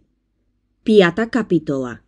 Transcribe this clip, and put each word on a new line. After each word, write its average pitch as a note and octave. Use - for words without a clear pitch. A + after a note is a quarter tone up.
Piata G#3
kapitola. D3+